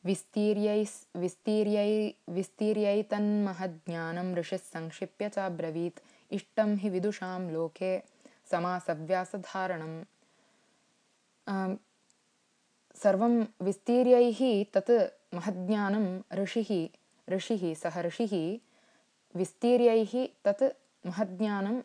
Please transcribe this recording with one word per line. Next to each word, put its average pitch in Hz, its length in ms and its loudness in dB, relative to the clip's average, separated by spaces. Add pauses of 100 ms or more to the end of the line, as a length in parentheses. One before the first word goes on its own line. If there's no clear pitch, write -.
विस्तीर्यैस्-, 208 1120 0
विस्तीर्यै-, 208 920 0 (180)
विस्तीर्यैतन्महज्ञानं 190 2000 -2
ऋषिः 175 240 -4
संक्षिप्य 175 720 -8
चाब्रवीत्। 170 720 -4 (320)
इष्टं 208 440 0
हि 202 120 -2
विदुषां 185 640 -4
लोके 165 520 -4 (480)
समासव्यासधारणम्। 175 1500 -4 (1400)
आम्, 190 280 -2 (1200)
सर्वं 220 500 2 (160)
विस्तीर्यैः 240 1040 4 (100)
तत् 196 580 2
महज्ञानं 190 880 -2 (120)
ऋषिः, 196 540 -2 (420)
ऋषिः, 180 440 -2
सः 170 260 -6
ऋषिः 185 580 -2 (760)
विस्तीर्यैः 233 960 4 (160)
तत् 202 200 2 (420)
महज्ञानं 202 800 -2